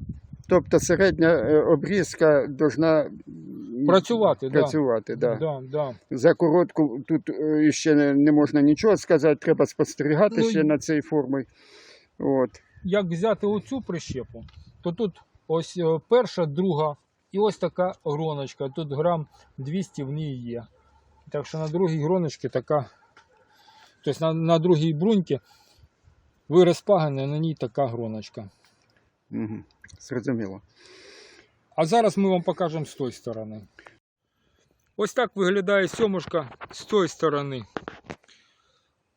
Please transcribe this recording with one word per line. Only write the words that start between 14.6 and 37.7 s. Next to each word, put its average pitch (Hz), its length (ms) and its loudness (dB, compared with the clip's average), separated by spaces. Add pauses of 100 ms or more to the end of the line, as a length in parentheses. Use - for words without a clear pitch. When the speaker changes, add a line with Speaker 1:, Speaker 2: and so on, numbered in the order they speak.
Speaker 2:
то 175 100 -6
тут 190 300 -6 (260)
ось, 160 300 -4
е, 160 220 0 (100)
перша, 214 360 2
друга 151 500 -2 (360)
і 190 80 -4
ось 208 180 0
така 180 360 -2 (120)
гроночка. 147 640 -6
Тут 147 240 -8
грам 160 340 -2 (300)
двісті 147 460 -8
в 135 80 -8
ній 147 240 -6
є. 117 280 -10 (640)
Так 143 160 -6
що - 120 -10
на 156 100 -4
другій 160 360 0
гроночці 160 460 -2
така, 135 400 -2 (1120)
тобто 156 220 -2
на, 160 80 0
на 165 260 2
другій 160 340 2
бруньці 185 460 0 (1120)
вираз 170 320 4
пагони, 147 460 0
на 147 100 -4
ній 160 180 -2
така 131 320 -4
гроночка. 110 640 -10 (800)
Speaker 1:
Мгм. 110 340 -8 (360)
Зрозуміло. 110 600 -6 (1120)
Speaker 2:
А 165 100 0
зараз 214 320 2
ми 196 120 2
вам 180 140 2
покажемо 160 420 -4
з - 100 -18
тої 127 160 -6
сторони. 110 560 -12 (1300)
Ось 208 160 -4
так 240 220 -2
виглядає 196 520 0
сьомушка 175 640 -4 (220)
з - 140 -18
тої 196 240 2
сторони. 143 560 -4 (1500)